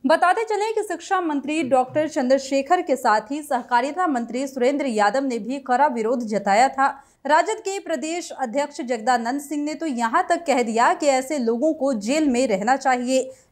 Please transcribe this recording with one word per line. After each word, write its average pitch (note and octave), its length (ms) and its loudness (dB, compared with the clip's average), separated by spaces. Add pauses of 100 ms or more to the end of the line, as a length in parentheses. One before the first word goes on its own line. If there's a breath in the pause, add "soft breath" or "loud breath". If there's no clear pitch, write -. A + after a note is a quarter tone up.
बताते F4+ 380 4
चले G#4+ 300 -2
कि G#4+ 100 -2
शिक्षा F4+ 380 -2
मंत्री D4+ 420 -2
डॉक्टर B3+ 440 2
चंद्रशेखर C#4 720 2
के D#4 140 0
साथ A3 260 2
ही C#4+ 200 -8
सहकारिता C#4 680 -2
मंत्री B3 400 -2
सुरेंद्र C4+ 380 0
यादव G#3+ 380 2
ने B3+ 160 -4
भी C4 200 -8
कड़ा C4 280 2
विरोध A#3 320 0
जताया G#3 500 2
था। C4+ 340 -2 (240 loud breath)
राजद F4 320 2
के G4 200 -8
प्रदेश E4 520 -6
अध्यक्ष C#4 500 -4
जगदानंद A#3+ 600 -2
सिंह D4 220 -6
ने D4+ 100 -4
तो E4 120 -8
यहाँ B3+ 440 0
तक E4+ 160 0
कह B3 180 2
दिया A#3 300 2
कि F4 120 -2
ऐसे C4 320 2
लोगों A#3+ 360 0
को C4+ 200 -2
जेल C4+ 360 0
में B3 180 2
रहना G#3+ 280 2
चाहिए। C4 560 0 (200 loud breath)